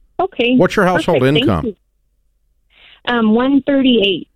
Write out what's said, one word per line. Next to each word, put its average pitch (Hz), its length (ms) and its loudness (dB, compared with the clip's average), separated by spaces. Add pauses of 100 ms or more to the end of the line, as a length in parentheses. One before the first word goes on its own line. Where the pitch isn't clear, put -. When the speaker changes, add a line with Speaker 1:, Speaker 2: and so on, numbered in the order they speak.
(200)
Speaker 1:
Okay. 262 360 -2
Speaker 2:
What's 185 220 0
your 196 80 2
household 175 340 0
Speaker 1:
Perfect. 135 160 2
Thank 240 80 0
Speaker 2:
income? 87 220 -2
Speaker 1:
you. 214 100 -8 (1300)
Um, 226 280 0
one 262 300 2
thirty-eight. 240 720 0